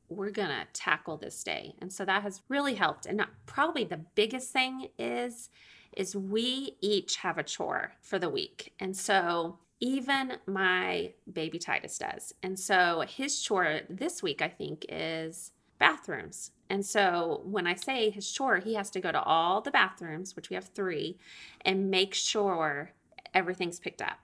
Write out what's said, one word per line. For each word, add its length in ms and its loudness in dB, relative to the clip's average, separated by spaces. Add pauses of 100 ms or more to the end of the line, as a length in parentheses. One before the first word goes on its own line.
we're 220 -6
gonna 420 -4
tackle 440 0
this 280 -10
day. 360 -6
And 120 -10
so 120 -6
that 180 4
has 260 -8
really 260 0
helped. 320 0
And 120 -2
not, 120 -2 (160)
probably 380 0
the 140 -6 (160)
biggest 380 2
thing 360 0 (100)
is, 520 -4 (460)
is 200 -2
we 640 0
each 360 2
have 220 -2
a 40 2
chore 580 -4
for 180 -2
the 100 0
week. 520 -4
And 160 -4
so 600 2 (220)
even 680 0
my 640 2 (200)
baby 260 -2
Titus 400 -4
does. 440 -6
And 160 -4
so 480 4
his 340 -4
chore 480 2
this 340 -4
week, 200 -2
I 60 2
think, 400 -8
is 640 -6 (260)
bathrooms. 720 2 (180)
And 160 0
so 600 2
when 220 0
I 80 2
say 360 0
his 200 -6
chore, 280 2
he 160 -2
has 160 -2
to 100 -4
go 120 0
to 100 2
all 380 4
the 100 -6
bathrooms, 640 2
which 160 -12
we 40 -6
have 140 -8
three, 500 -4 (420)
and 300 2
make 240 4
sure 760 0 (420)
everything's 480 0
picked 220 -8
up 220 -4